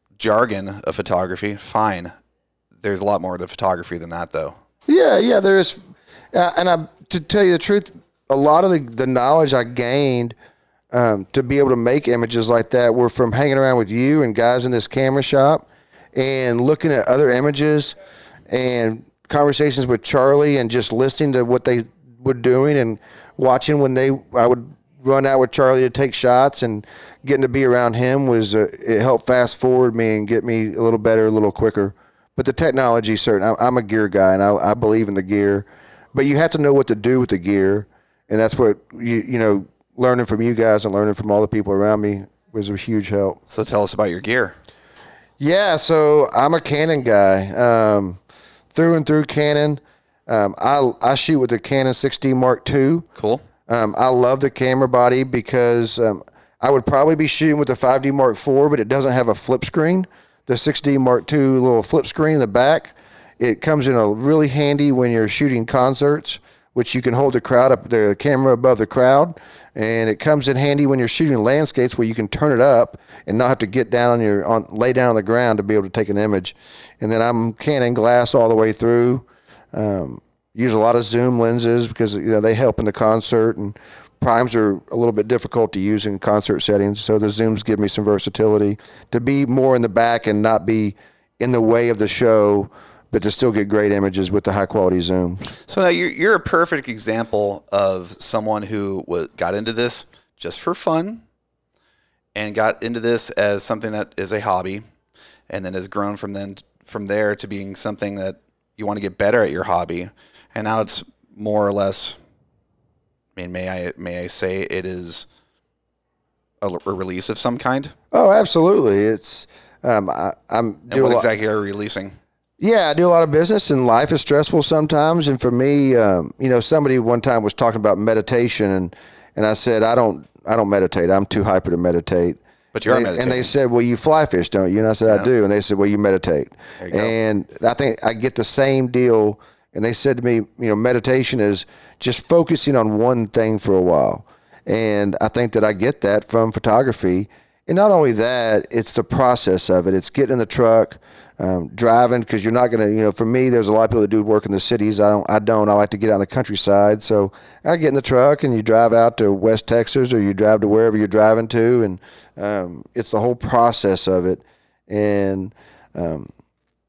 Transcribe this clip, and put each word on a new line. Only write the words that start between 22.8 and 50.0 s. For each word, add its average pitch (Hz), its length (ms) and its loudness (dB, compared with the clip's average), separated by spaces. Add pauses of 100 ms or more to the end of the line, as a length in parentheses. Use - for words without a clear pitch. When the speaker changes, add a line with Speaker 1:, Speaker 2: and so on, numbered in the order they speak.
Speaker 2:
watching 131 420 2
when 135 160 0
they, 131 160 2 (220)
I 120 140 4
would 120 240 0 (300)
run 135 240 2
out 135 140 2
with 127 120 2
Charlie 131 300 2
to 127 80 2
take 135 240 -2
shots, 131 500 2
and 107 220 -4 (400)
getting 135 160 0
to 131 80 2
be 135 140 -2
around 123 320 2
him 127 320 0
was, 110 280 2
uh, 107 120 2 (180)
it 110 160 0
helped 120 240 2
fast 123 340 2
forward 127 360 2
me 113 200 0
and 104 120 -4
get 113 160 0
me 113 300 -2
a - 80 -6
little 113 180 2
better, 110 260 2
a 110 60 2
little 107 200 2
quicker. 101 420 -2 (420)
But 131 100 -4
the 131 80 -2
technology, 120 640 0
certain, 101 320 0
I'm, 113 120 2
I'm 127 180 0
a 120 60 0
gear 107 240 -2
guy, 95 260 4
and 98 100 2
I, 101 120 4
I 101 180 0
believe 113 340 0
in 101 80 -4
the 95 80 -2
gear. 101 420 0 (480)
But 139 120 0
you 139 120 2
have 160 140 2
to 160 80 -2
know 143 140 4
what 139 140 2
to 113 80 0
do 123 240 0
with 123 100 0
the 98 80 0
gear, 98 500 0 (420)
and 107 100 0
that's 110 180 0
what, 113 200 2 (160)
you, 117 340 -4
you 123 120 -4
know, 101 260 0 (320)
learning 123 300 0
from 113 140 -2
you 120 120 0
guys 110 320 2
and 101 80 -4
learning 104 220 0
from 104 160 -4
all 104 100 4
the 107 60 2
people 101 260 -4
around 107 280 0
me 101 240 -4 (260)
was 104 180 -6
a 104 60 -4
huge 101 340 -4
help. 101 380 -2
Speaker 1:
So - 160 -6
tell 104 200 -2
us 98 100 -4
about 101 180 -2
your 90 100 -8
gear. 107 340 -4 (840)
Speaker 2:
Yeah, 175 380 0
so 151 580 2
I'm 143 200 2
a 160 80 0
Canon 147 400 -2
guy, 98 500 2
um, 107 680 2 (500)
through 165 260 2
and 156 100 -2
through 151 200 0
Canon. 147 540 0 (480)